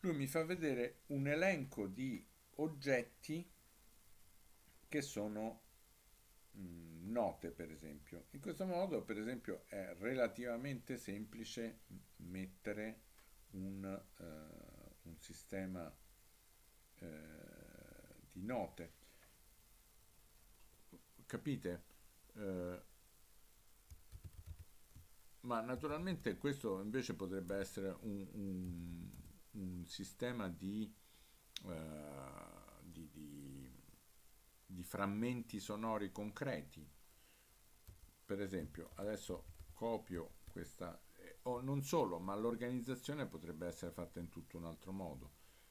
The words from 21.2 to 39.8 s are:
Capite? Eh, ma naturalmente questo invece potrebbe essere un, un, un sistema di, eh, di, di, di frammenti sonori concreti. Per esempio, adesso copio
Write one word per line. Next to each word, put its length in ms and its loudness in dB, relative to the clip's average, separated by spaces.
Capite? 580 2
Eh, 480 0
ma 200 4
naturalmente 760 2
questo 460 4
invece 320 2
potrebbe 420 2
essere 440 2
un, 320 -2
un, 800 0
un 340 -2
sistema 640 -2
di, 460 0
eh, 1200 -6
di, 280 -10
di, 680 -8
di 180 -6
frammenti 800 4
sonori 520 4
concreti. 760 -2
Per 160 2
esempio, 540 0
adesso 500 -2
copio 600 0